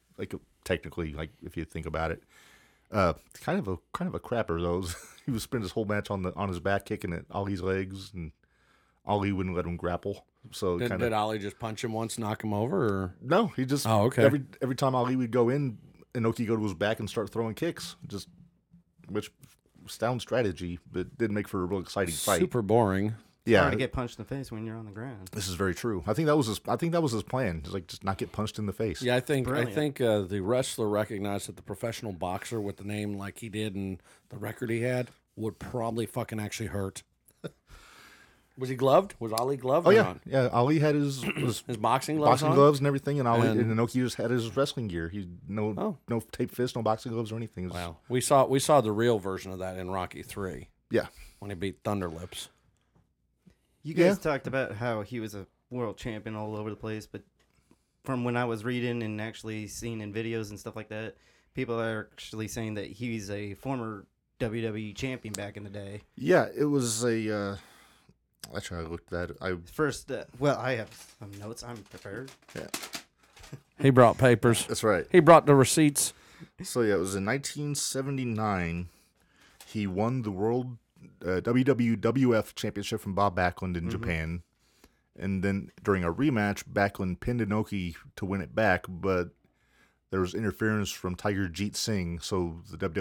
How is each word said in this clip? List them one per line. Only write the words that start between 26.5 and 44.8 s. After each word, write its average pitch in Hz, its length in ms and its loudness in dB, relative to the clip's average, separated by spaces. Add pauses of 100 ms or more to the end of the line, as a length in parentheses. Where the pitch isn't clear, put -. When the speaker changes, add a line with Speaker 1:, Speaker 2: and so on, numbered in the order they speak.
Speaker 1:
I 110 80 0
think 165 160 0
that 170 100 2
was 139 120 0
his 107 100 -2
plan. 98 380 -2
Just, 82 120 -10
like, 95 140 -6
just - 160 -14
not 95 140 -2
get - 160 -6
punched 104 260 -4
in 107 60 -4
the 98 80 -4
face. 107 280 -4
Speaker 2:
Yeah, 123 140 2
I 127 60 4
think, 131 260 0
I 127 40 -2
Speaker 3:
Brilliant. 123 220 -2
Speaker 2:
think, 147 280 -2
uh, 107 220 4
the 95 180 -4
wrestler 117 480 0
recognized 104 580 -2
that - 80 -14
the - 60 -20
professional 110 500 -8
boxer 92 480 -4
with 101 160 -6
the - 80 -18
name 104 300 -4
like 98 240 -10
he 117 100 -12
did 107 260 -4
and 95 300 -6 (240)
the - 100 -14
record 110 320 -6
he 113 120 0
had 123 300 -2 (260)
would 110 220 -6
probably 113 460 -4
fucking 110 360 -6
actually 104 260 -6
hurt. 95 360 -6 (380)
<laughs> - 1160 -20
Was 127 100 -6
he 131 80 -4
gloved? 139 420 6
Was 113 140 -4
Ali 123 240 0
gloved 135 320 4
Speaker 1:
Oh, 180 40 10
Speaker 2:
or - 20 10
Speaker 1:
yeah. 220 100 10
Speaker 2:
not? 92 220 -2
Speaker 1:
Yeah, 131 220 2
Ali 139 320 4
had 151 160 4
his, 143 280 0
<clears throat> - 140 -2
his 127 300 0
Speaker 2:
His 123 100 -4
boxing 131 400 2
gloves 139 240 6
Speaker 1:
boxing 151 80 4
Speaker 2:
on? 160 60 6
Speaker 1:
gloves 143 240 8
and 139 80 2
everything, 139 320 0
and 123 100 2
Ali 117 180 6
Speaker 2:
And 110 140 2
Speaker 1:
and 113 100 2
Inoki 113 220 2
just 127 240 0
had 113 140 0
his 117 260 0
wrestling 131 320 0